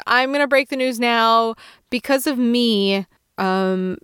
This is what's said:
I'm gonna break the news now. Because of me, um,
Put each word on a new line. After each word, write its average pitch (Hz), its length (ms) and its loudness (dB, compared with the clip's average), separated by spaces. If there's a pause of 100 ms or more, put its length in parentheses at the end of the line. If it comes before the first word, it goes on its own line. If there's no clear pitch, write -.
I'm 262 260 0
gonna 285 160 0
break 269 200 2
the 277 80 -6
news 254 240 -2
now. 226 540 2 (360)
Because 262 360 -2
of 269 120 -2
me, 220 680 2 (320)
um, 185 640 -2